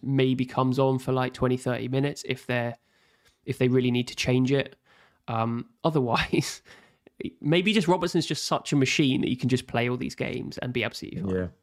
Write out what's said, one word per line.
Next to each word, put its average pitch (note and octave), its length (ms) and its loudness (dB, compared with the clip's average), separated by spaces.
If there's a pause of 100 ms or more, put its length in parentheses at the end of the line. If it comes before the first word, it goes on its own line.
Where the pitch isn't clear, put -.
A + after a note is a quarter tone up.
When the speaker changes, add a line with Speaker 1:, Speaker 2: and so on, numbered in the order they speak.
Speaker 1:
maybe C3 420 2
comes B2+ 340 0
on C3+ 200 2
for, C3 140 -4
like, B2+ 200 0
twenty, B2+ 240 2
thirty A#2+ 300 -4
minutes C3+ 400 -2
if B2+ 200 -6
they're, A#2+ 280 -2 (720)
if C3 140 -6
they B2+ 100 4
really B2 220 4
need B2 180 0
to - 60 -12
change B2+ 360 2
it. - 240 0 (520)
Um, A#2 480 -2
<laughs> - 80 -8
otherwise, C#3+ 800 0 (800)
maybe F3 320 2
just G3+ 160 4
Robertson's F3 380 2
just - 200 -4
such - 280 -2
a - 20 4
machine C3 460 4
that - 80 0
you B2 80 0
can B2+ 120 -2
just B2+ 180 2
play A#2+ 220 0
all B2 80 -2
these C3 180 -6
games - 420 -6
and B2 160 -6
be A#2 100 -2
absolutely - 380 -8
fine. F#2+ 140 -2
Speaker 2:
Yeah. F#2 120 -2 (160)